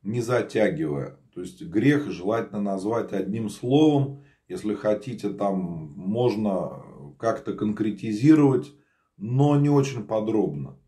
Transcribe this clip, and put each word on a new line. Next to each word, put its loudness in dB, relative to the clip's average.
не -4
затягивая. -2
То -14
есть -12
грех 2
желательно -4
назвать -4
одним -4
словом. 2
Если -4
хотите, -2
там -4
можно -2
как-то -2
конкретизировать, 2
но 2
не 4
очень 2
подробно. -2